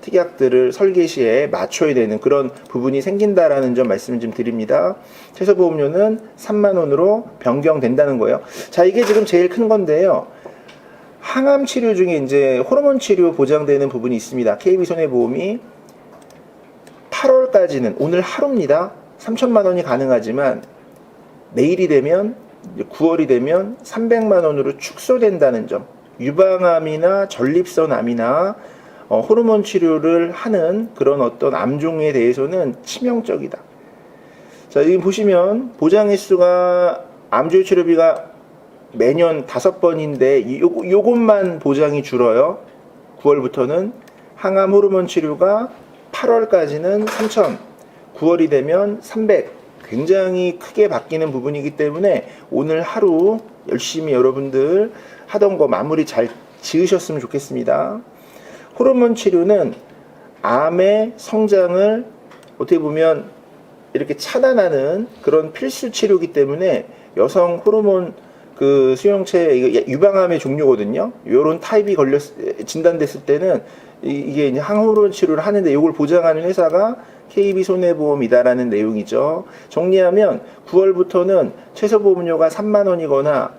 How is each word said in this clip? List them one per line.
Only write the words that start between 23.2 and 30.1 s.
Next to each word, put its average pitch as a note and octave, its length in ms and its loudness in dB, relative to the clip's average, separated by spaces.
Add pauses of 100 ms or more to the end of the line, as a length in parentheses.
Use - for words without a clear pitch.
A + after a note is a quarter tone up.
되면 D#3+ 560 0
삼백만 A3 600 0
원으로 C#3 340 -2
축소된다는 E3+ 880 0
점. G2+ 180 -6 (340)
유방암이나 E3+ 1080 0
전립선암이나, C#3+ 1300 -2 (540)
어, A2 100 2
호르몬 A3 420 2
치료를 E3+ 680 0